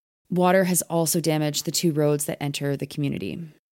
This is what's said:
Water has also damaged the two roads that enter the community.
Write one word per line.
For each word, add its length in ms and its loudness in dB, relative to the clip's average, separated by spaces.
Water 360 4
has 180 2
also 360 0
damaged 460 0
the 60 -4
two 200 0
roads 340 2
that 160 -6
enter 360 -4
the 100 -6
community. 520 -4